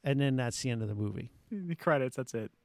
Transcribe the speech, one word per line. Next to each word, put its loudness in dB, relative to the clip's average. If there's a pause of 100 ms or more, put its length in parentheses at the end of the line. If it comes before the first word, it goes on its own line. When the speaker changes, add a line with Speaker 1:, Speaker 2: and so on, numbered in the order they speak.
Speaker 1:
And 4
then 4
that's 0
the 0
end -2
of -2
the -2
movie. -4 (200)
Speaker 2:
The -4
credits, 2
that's -6
it. -4 (140)